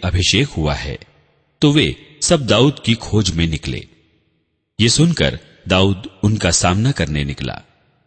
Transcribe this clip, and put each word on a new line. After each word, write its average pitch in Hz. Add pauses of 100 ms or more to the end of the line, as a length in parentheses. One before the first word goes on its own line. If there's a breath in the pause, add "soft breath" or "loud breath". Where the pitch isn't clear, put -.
अभिषेक 90
हुआ 76
है, 69 (640)
तो 147
वे 135 (260)
सब 151
दाऊद 117
की 113
खोज 101
में 82
निकले। 69 (920)
ये 117
सुनकर 135 (280)
दाऊद 95 (140)
उनका 104
सामना 98
करने 73
निकला। 65 (460)